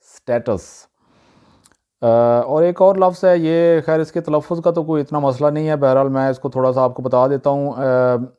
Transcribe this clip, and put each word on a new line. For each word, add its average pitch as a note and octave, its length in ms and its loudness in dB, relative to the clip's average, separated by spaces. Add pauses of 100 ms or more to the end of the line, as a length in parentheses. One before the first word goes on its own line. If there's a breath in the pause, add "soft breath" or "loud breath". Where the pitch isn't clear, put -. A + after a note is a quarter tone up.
(100)
स्टेटस। A#2 560 -6 (1400 soft breath)
अ, B2 40 -2
और A#2+ 580 2
एक F3+ 180 0
और F#3+ 180 4
लफ्ज़ F#3 260 0
है, F3+ 140 4
ये E3 420 2
खैर D#3+ 180 0
इसके D#3+ 200 -4
तलफ़ुज़ D#3+ 420 -4
का F3 100 2
तो E3 120 -2
कोई D#3 160 -2
इतना D3 200 -4
मसला C#3 300 0
नहीं D3+ 180 -4
है, D#3 100 -2
बहरहाल C3+ 320 2
मैं C3+ 200 -2
इसको C3 200 -6
थोड़ा B2+ 220 0
सा B2+ 120 0
आपको B2+ 180 -2
बता B2+ 260 2
देता C#3 220 -2
हूँ। C#3+ 240 -2
अ B2+ 640 -2